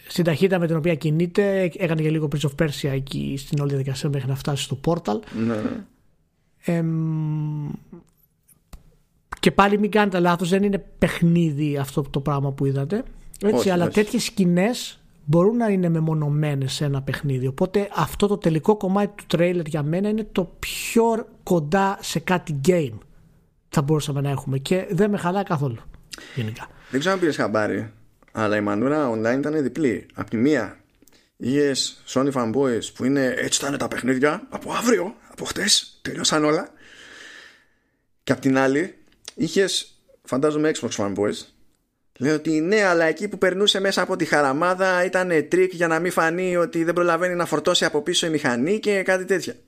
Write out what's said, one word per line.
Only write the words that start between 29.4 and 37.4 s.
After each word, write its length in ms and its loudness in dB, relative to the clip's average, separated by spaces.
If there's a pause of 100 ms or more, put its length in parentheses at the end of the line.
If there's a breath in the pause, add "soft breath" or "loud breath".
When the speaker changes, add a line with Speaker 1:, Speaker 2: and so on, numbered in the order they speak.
Speaker 2:
διπλή. 520 -2
Απ' 160 -8
τη 60 -2
μία 400 0 (600 soft breath)
είχες 720 0
Sony 240 0
fanboys 600 -2
που 100 -6
είναι 320 0
«Έτσι 240 -2
θα 80 -4
είναι 80 -4
τα 120 -4
παιχνίδια, 600 -2
από 240 -12
αύριο, 420 0 (160)
από 140 -12
χτες, 580 -2
τελειώσαν 420 -2
όλα». 240 0 (1600 loud breath)